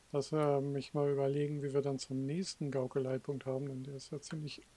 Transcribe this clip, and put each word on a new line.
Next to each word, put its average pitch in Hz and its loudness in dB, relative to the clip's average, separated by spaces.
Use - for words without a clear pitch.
lass, 139 0
äh, 147 4
mich 139 -2
mal 143 4
überlegen, 143 2
wie 139 -2
wir 139 6
dann 139 0
zum 135 -2
nächsten 156 -2
Gaukeleipunkt 131 0
haben, 135 -2
denn 131 -6
der 139 -8
ist - -12
ja 147 -6
ziemlich - -8